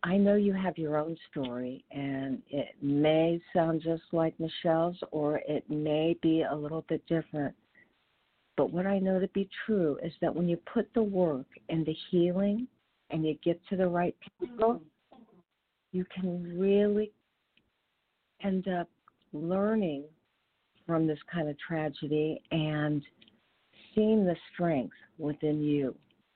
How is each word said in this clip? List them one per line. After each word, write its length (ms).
I 140
know 180
you 180
have 240
your 200
own 200
story, 580
and 640
it 320
may 580
sound 260
just 300
like 280
Michelle's, 580
or 380
it 200
may 540
be 220
a 120
little 320
bit 200
different. 480
But 160
what 120
I 140
know 200
to 100
be 200
true 380
is 80
that 140
when 140
you 80
put 220
the 80
work 460
and 160
the 100
healing 560
and 160
you 180
get 160
to 80
the 100
right 280
people, 420
you 200
can 460
really 520
end 240
up 220
learning 720
from 220
this 120
kind 160
of 100
tragedy 840
and 500
seeing 300
the 100
strength 420
within 460
you. 320